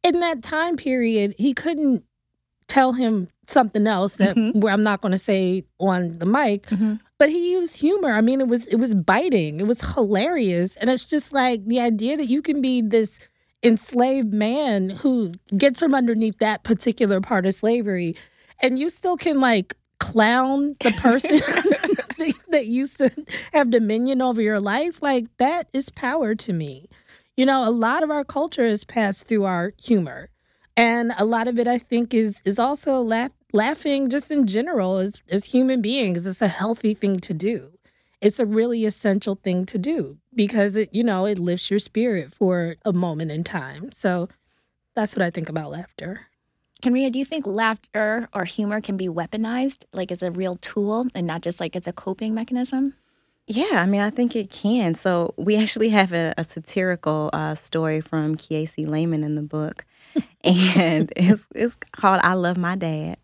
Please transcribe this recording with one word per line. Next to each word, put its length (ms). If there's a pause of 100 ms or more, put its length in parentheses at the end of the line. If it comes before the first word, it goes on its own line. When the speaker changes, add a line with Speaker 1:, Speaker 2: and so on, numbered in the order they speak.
Speaker 1:
in 160
that 240
time 340
period, 600
he 160
couldn't 480 (640)
tell 280
him 340 (180)
something 400
else 280
that 220
Speaker 2:
Mm-hmm. 220
Speaker 1:
where 140
I'm 100
not 200
gonna 160
say 440 (160)
on 400
the 80
mic. 400
Speaker 2:
Mm-hmm. 280 (240)
Speaker 1:
But 120
he 200
used 260
humor. 360
I 80
mean, 200
it 60
was, 220
it 80
was 180
biting. 640
It 80
was 140
hilarious. 960
And 120
it's 160
just 280
like 340
the 140
idea 360
that 100
you 160
can 180
be 200
this 380 (460)
enslaved 680
man 580
who 420 (240)
gets 240
from 160
underneath 420
that 240
particular 580
part 240
of 120
slavery, 580 (480)
and 160
you 100
still 280
can, 240
like, 340 (240)
clown 800
the 140
person 380
<laughs> 80
Speaker 2:
<laughs> 800
Speaker 1:
that, 160 (160)
that 160
used 320
to 120 (420)
have 200
dominion 500
over 180
your 200
life. 420
Like, 240 (120)
that 340
is 180
power 460
to 160
me. 360 (480)
You 100
know, 220
a 20
lot 340
of 80
our 120
culture 400
is 200
passed 420
through 160
our 300 (100)
humor. 480 (460)
And 420
a 60
lot 240
of 100
it, 80
I 120
think, 360
is, 300
is 160
also 420
laugh-, 300 (200)
laughing 580
just 200
in 160
general 520
as, 300
as 180
human 360
beings. 420
It's 160
a 60
healthy 480
thing 240
to 160
do. 380 (480)
It's 180
a 80
really 380
essential 500
thing 320
to 120
do 400 (160)
because 420
it, 160
you 100
know, 240
it 140
lifts 280
your 120
spirit 520
for 520
a 80
moment 400
in 100
time. 480
So 380 (680)
that's 220
what 80
I 60
think 180
about 240
laughter. 560 (520)
Speaker 2:
Kenria, 300
do 80
you 60
think 200
laughter 880
or 120
humor 360
can 160
be 120
weaponized, 840
like, 200
as 100
a 80
real 260
tool 560
and 140
not 160
just, 160
like, 160
as 140
a 40
coping 420
mechanism? 600 (540)
Speaker 3:
Yeah, 340
I 40
mean, 160
I 80
think 260
it 140
can. 440
So 420
we 200
actually 320
have 240
a, 240
a 80
satirical, 880
uh, 240
story 440
from 360
Kiesi 500
Layman 380
in 100
the 80
book. 420 (300)
<laughs> 100 (200)
And 720
it's, 280 (100)
it's 220 (160)
called 300
I 120
Love 220
My 200
Dad. 480